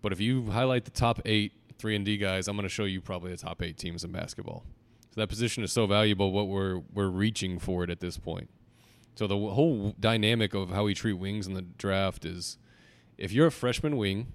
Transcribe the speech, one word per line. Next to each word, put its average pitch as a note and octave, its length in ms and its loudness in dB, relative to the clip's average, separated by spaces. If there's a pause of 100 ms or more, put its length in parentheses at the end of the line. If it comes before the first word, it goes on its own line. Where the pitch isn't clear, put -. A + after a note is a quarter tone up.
But G#2 120 -2
if F2 60 -6
you A#2 320 0
highlight B2+ 340 2
the - 60 -14
top A#2 340 2
eight G#2+ 280 2 (240)
three A2 180 -2
and G2+ 100 -2
D G#2 120 0
guys, F#2+ 300 0
I'm G2+ 80 -2
gonna G2 140 -4
show G#2+ 160 -2
you F#2 160 -2
probably F2+ 300 -8
the F2 60 -8
top - 240 -8
eight E2 160 -6
teams E2+ 260 -8
in E2+ 80 -8
basketball. - 540 -8 (480)
So A2 80 -2
that G#2+ 60 0
position A2+ 360 -2
is G2 80 -2
so A#2 140 4
valuable, G2+ 460 4
what G2+ 160 2
we're, F#2+ 320 0 (120)
we're G2 180 2
reaching F#2 500 0
for F2+ 240 -2
it F2 80 -2
at E2+ 80 -6
this F2+ 180 -6
point. - 320 -8 (680)
So G#2+ 120 -2
the G2 80 2
w-, G2+ 180 0
whole A2+ 460 4
dynamic A2 560 4
of F#2+ 160 -2
how G2+ 140 2
we G2+ 100 2
treat A2 180 -2
wings G2 320 -4
in F#2+ 80 -6
the F2+ 80 -6
draft F#2+ 640 -2
is, E2+ 320 -8 (580)
if F#2 160 -6
you're C3 140 6
a D#3 60 6
freshman C#3 460 -2
wing G2+ 380 0